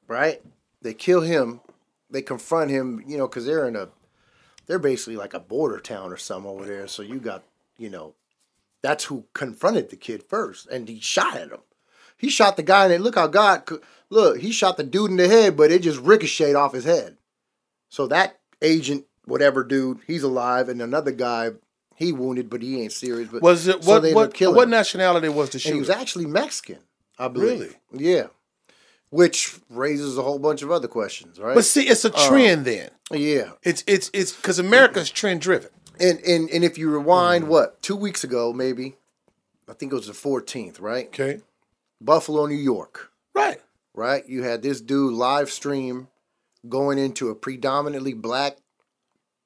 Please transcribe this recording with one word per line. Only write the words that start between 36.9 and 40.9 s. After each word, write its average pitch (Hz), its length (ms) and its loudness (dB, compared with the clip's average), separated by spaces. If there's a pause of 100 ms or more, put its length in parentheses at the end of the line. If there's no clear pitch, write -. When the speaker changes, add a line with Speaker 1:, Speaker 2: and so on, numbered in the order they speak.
Speaker 1:
rewind, 175 540 2
Speaker 2:
Mm. 151 40 -8
Speaker 1:
what, 151 340 2
two 196 140 -6
weeks 196 280 -6
ago, 120 280 -4
maybe, 127 440 -6 (720)
I - 40 -18
think 135 200 -10
it 139 40 -4
was 107 100 -8
the 104 80 -16
fourteenth, 120 680 -8
right? 117 280 -8